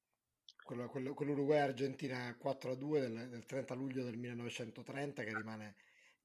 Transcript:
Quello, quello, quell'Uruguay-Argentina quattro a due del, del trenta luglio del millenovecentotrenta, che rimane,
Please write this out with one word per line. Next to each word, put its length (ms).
Quello, 240
quello, 260
quell'Uruguay-Argentina 1200
quattro 340
a 40
due 260
del, 280
del 160
trenta 280
luglio 300
del 140
millenovecentotrenta, 1080
che 100
rimane, 420